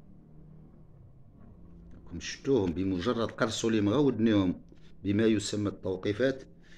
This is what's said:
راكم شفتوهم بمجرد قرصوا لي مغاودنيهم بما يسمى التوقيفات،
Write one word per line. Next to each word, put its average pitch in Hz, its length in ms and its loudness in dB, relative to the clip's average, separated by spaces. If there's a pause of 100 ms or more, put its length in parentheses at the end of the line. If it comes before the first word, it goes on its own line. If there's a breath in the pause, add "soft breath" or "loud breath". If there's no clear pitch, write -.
(1900)
راكم - 260 -12
شفتوهم 104 520 0
بمجرد 95 580 0
قرصوا 113 400 -2
لي 113 100 2
مغاودنيهم 107 840 2 (420 loud breath)
بما 101 220 2
يسمى 104 420 2
التوقيفات، 101 760 -2 (360 loud breath)